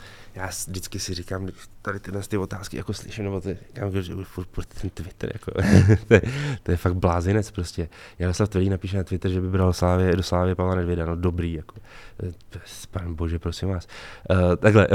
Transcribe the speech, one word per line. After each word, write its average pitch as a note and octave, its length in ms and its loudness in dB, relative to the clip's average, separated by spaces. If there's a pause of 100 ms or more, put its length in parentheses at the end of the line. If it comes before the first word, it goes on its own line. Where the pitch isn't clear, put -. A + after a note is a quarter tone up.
(340)
Já F#2 160 -8
s-, - 180 -8
vždycky F#2 300 -8
si F2+ 160 -6
říkám, F#2 300 -8
když F2+ 120 -8 (260)
tady G2+ 180 -6
tyhle F#2+ 220 -8
ty G#2 160 -2
otázky F#2+ 380 -6
jako - 160 -6
slyším, G2+ 320 -8
nebo G2 160 -4
ty, F#2+ 180 -6 (100)
říkám, G2 340 -4
že F2 120 -10
už F#2+ 120 -8
furt, - 260 -10
furt F2 140 -8 (140)
ten F#2 100 -6
Twitter, - 420 -10
jako, - 180 -12
<laughs> G#2+ 580 6
to A#2 60 8
je, G2 80 10 (400)
to - 80 -2
je F2 60 2
fakt F2+ 180 0
blázinec F#2 560 2
prostě. E2+ 380 -6 (300)
Jaroslav F2+ 300 0
Tvrdík F#2+ 220 2
napíše F#2+ 260 -2
na F#2 80 0
Twitter, - 260 -2
že F#2 100 0
by F#2 80 -2
bral F#2 240 4
Slávě, F2+ 440 4
do F#2 60 2
Slávie F2+ 320 0
Pavla F#2 200 0
Nedvěda, F2 320 0
no E2+ 100 -2
dobrý, F2 360 0
jako. D#2 220 -10 (480)
Eh, F2+ 100 -6 (320)
s-, - 220 -18
Pane F2+ 280 -8
bože, E2 240 -2
prosím F2 300 -6
vás. F#2 180 -4 (440)
Eh, F2+ 260 6
takhle, G#2 380 8